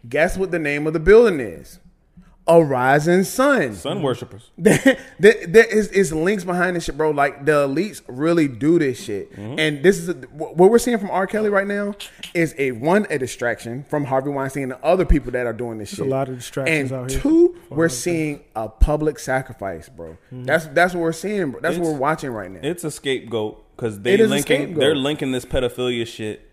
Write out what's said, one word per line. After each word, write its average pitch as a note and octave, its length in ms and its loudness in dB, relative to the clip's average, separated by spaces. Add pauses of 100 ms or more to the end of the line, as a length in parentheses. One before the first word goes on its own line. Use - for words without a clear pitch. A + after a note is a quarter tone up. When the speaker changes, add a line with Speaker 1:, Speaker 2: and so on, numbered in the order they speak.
Speaker 1:
Guess D#3 300 0
what F#3+ 140 -2
the F3 80 -2
name D3 260 -2
of D#3 60 -2
the D#3+ 80 -2
building G3 400 8
is? E2 400 -10 (680)
A E3 140 8
Rising D3 640 4
Sun. A#3+ 500 2
Speaker 2:
Sun C3+ 280 -6
worshipers. A#2 520 -6
Speaker 1:
<laughs> - 20 -20
There, F#3+ 400 4 (220)
there, G3+ 300 6
there A3 160 8
is, G#3+ 240 0
is F3+ 240 2
links F3 320 -2
behind F3+ 320 -2
this E3 80 -6
shit, C#3+ 120 -8
bro. D#3 140 0
Like, C#3+ 340 0
the C#3+ 220 4
elites D3+ 400 -4
really D#3 400 0
do C3+ 320 2
this C3 240 -2
shit. G2+ 300 -8
Speaker 2:
Mm-hmm. A2 260 -10
Speaker 1:
And D3+ 240 -2
this F3+ 160 4
is E3+ 100 -8
a, F3 40 -6
wh-, D3 440 -12
what F#3 140 6
we're A#3 80 6
seeing A#3 200 0
from G3+ 120 -6
R. F#3 160 0
Kelly G#3+ 240 -2
right G3+ 160 0
now G3+ 300 -6 (380)
is E3 220 0
a, C#3 140 -2
one, D#3+ 400 2
a D3+ 80 -2
distraction A#2+ 720 -6
from D3 160 -2
Harvey C3+ 260 -2
Weinstein C3+ 340 -6
and C3 80 -6
the - 140 -12
other F3+ 180 2
people B2 280 2
that B2 140 -2
are A2+ 60 -2
doing A2+ 260 -8
this G#2 120 -12
Speaker 3:
There's G3+ 60 -12
Speaker 1:
shit. - 100 -4
Speaker 3:
a - 40 -2
lot C3+ 180 -2
of B2+ 80 -10
distractions C3+ 560 -4
Speaker 1:
And C3 80 -8
Speaker 3:
out B2 100 -8
here. - 100 -4
Speaker 1:
two, E4 360 4 (120)
Speaker 3:
For - 60 -14
Speaker 1:
we're - 20 -4 (120)
Speaker 3:
Harvey. D#3+ 60 -2
Speaker 1:
seeing D#3 500 -4 (100)
a A2 140 -6
public D3+ 500 0
sacrifice, G#2 680 -6
bro. E2+ 220 -16 (220)
Speaker 3:
Mm-hmm. B2+ 120 -14
Speaker 1:
That's, D#3 220 0
that's E3+ 280 0
what F3 60 -4
we're E3 120 -2
seeing, F#3 380 -4
bro. - 100 -14
That's E3+ 180 -2
what F3+ 100 -2
Speaker 2:
It's, D#3 60 -2
Speaker 1:
we're C#3+ 40 -6
watching D3 320 -2
right G#2 220 -8
now. F2+ 100 -16
Speaker 2:
it's E3+ 220 -6
a D3 80 -6
scapegoat A2+ 720 -6 (120)
'cause G#2+ 260 -6
they A#2+ 120 2
Speaker 1:
It G#3+ 60 4
is A3 100 6
a - 40 0
Speaker 2:
linking, C#3+ 240 0
Speaker 1:
scapegoat. E3 220 -4
Speaker 2:
they're D3 140 4
linking C#3 380 -2
this B2 120 -4
pedophilia B2 640 -4
shit - 460 -12